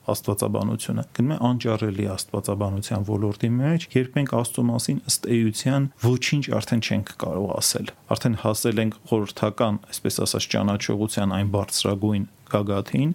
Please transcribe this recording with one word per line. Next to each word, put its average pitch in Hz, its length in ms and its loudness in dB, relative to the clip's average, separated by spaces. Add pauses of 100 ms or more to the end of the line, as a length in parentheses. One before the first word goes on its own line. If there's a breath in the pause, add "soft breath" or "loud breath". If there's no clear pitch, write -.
աստվածաբանությունը, 107 1000 -2
գնում 139 280 0
է - 60 -4
անճառելի 110 680 0
աստվածաբանության 101 1000 -4
ոլորտի 104 460 0
մեջ, 143 380 0
երբ 127 280 0
մենք 143 180 0
Աստծո 120 300 0
մասին, 120 380 0
ըստ - 260 -2
էության, 120 580 2 (120)
ոչինչ 127 500 2
արդեն 113 340 0
չենք 107 320 -2
կարող 90 360 -2
ասել։ - 420 -2 (140)
Արդեն 110 300 0
հասել 107 440 2
ենք 110 220 0
խորհրդական, 107 840 0
այսպես - 360 -4
ասած, 107 280 -2
ճանաչողության 104 840 0
այն 101 180 0
բարձրագույն 101 760 0 (180)
գագաթին, 104 680 0